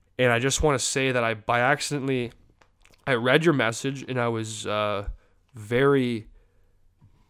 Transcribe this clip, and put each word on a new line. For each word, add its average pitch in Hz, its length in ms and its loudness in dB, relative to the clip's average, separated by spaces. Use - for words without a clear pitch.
And 123 140 4
I 117 60 2
just 131 240 0
wanna 147 160 2
say 135 340 -2
that 123 100 0
I, 113 120 0
by 120 260 -2
accidentally, 131 720 -2
I 139 80 0
read 127 300 4
your 165 100 6
message, 131 540 -2
and 127 100 -4
I 120 100 0
was, 110 380 -6
uh, 104 420 -2
very, 120 760 0